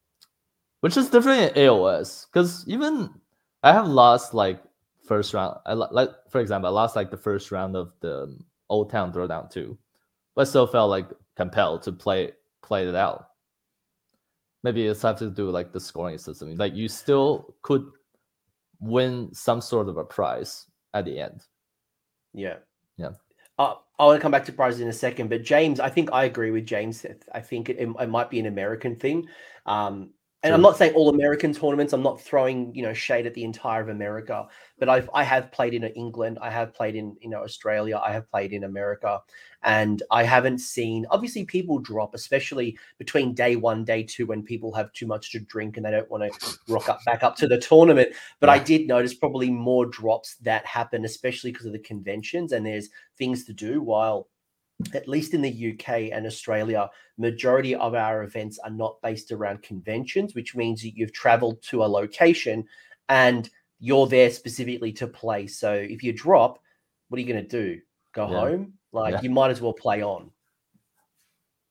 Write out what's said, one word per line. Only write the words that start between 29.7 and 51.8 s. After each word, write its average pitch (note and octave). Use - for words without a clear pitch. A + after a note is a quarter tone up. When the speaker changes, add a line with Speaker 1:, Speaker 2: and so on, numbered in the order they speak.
Speaker 2:
and D#3+
I'm E3
Speaker 1:
True. G3
Speaker 2:
not -
saying D#3+
all D#3
American D3
tournaments, C#3+
I'm C3
not C3
throwing, C3
you B2+
know, A2
shade A#2+
at A#2+
the A#2+
entire A2+
of A2
America, G#2
but B2
I've, B2+
I D3
have B2+
played A#2+
in A#2
England, A2+
I A#2
have A2+
played A2
in, G#2
you A#2
know, G#2+
Australia, G#2+
I G2+
have A2
played G2+
in G2
America, G2+
and G#2+
I A#2
haven't B2+
seen, A2+
obviously G#3+
people F3
drop, G#2+
especially B2+
between B2+
day A#2+
one, A2
day A2+
two, A2
when G#2+
people A2+
have G#2+
too -
much G#2+
to A2+
drink G#2+
and A2
they G#2+
don't G#2+
wanna G#2
rock A2+
up, G#2+
back A#2+
up B2
to D3+
the B2
tournament. D#3+
But C#3+
I C#3+
Speaker 1:
Yeah. C#3
Speaker 2:
did D#3
notice B2
probably C3
more B2
drops A2+
that A2
happen, A#2
especially B2+
'cause A#2+
of G#2
the G#2+
conventions, G#2+